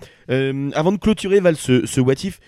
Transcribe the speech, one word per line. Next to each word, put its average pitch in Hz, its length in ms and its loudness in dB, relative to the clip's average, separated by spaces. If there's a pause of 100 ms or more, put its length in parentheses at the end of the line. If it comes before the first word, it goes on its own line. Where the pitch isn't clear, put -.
(300)
Euh, 135 460 -2
avant 165 180 2
de 202 40 -2
clôturer, 202 440 0
Val, 170 160 2
ce, - 280 0
ce - 140 -4
what 131 140 2 (100)
if, 190 240 -10